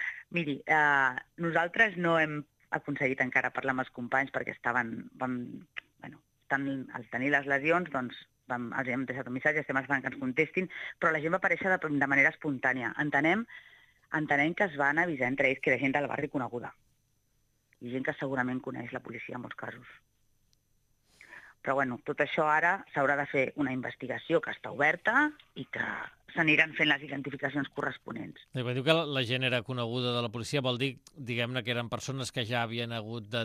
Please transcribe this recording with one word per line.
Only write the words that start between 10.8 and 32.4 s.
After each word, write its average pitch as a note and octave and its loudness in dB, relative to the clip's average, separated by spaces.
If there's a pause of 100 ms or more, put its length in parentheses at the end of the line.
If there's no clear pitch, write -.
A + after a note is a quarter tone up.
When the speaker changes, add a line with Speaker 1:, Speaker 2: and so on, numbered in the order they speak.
Speaker 1:
però E3 4
la D3+ -2
gent E3 0
va F#3+ 0
aparèixer F#3 2
de, F#3 4 (100)
de C#3 2
manera C#3 6
espontània. B2+ -2 (100)
Entenem, D#3 4 (680)
entenem D3+ 2
que G3+ 2
es C#3+ -8
van C#3+ 4
avisar C3 0
entre C3+ 4
ells C3 -2
que C#3 4
era B2 0
gent C3+ 2
del C#3+ 0
barri C#3+ -4
coneguda A#2+ -6 (1080)
i A#2+ -8
gent C3 -4
que D3+ -2
segurament B2+ -2
coneix B2 -10
la B2+ -6
policia A#2+ -10
en B2 -10
molts - -12
casos. A#2+ -12 (1700)
Però, C#3 -2
bueno, C3 0
tot D3 -2
això D#3 2
ara E3 4 (160)
s'haurà C#3 4
de C#3+ 0
fer C#3 2 (140)
una C3+ 0
investigació B2 -2
que - -4
està - -10
oberta F3 2 (260)
i - -8
que - -6 (480)
s'aniran D#3 4
fent D#3 2
les C#3 2
identificacions C#3 -4
corresponents. A#2 -8 (120)
Speaker 2:
Bé, B2+ -4
quan B2 -2
diu C3 -2
que D#3+ 6
la, E3 2
la C3+ -2
gent B2+ -2
era B2 2
coneguda B2 -2
de A#2+ 0
la A#2 -2
policia, B2 -2
vol B2+ 0
dir, C3+ -2 (260)
diguem-ne, A#2+ -2
que B2 -2
eren A#2 -2
persones C3 -4
que B2 -4